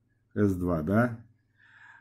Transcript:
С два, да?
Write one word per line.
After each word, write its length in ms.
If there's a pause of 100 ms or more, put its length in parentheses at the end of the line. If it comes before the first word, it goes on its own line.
(340)
С 220
два, 260
да? 420 (760)